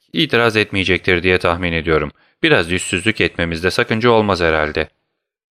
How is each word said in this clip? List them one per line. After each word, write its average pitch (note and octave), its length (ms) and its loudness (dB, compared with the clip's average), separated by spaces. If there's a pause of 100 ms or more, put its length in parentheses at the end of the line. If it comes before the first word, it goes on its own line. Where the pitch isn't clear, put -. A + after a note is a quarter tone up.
(140)
itiraz A#2 440 0
etmeyecektir F#2 640 0
diye F#2 140 2
tahmin F2 360 -2
ediyorum. D#2 380 0 (320)
Biraz G#2+ 280 2
yüzsüzlük F#2 500 -2
etmemizde E2+ 500 -2
sakınca A#2 380 0
olmaz G#2 320 2
herhalde." D#2 480 0 (600)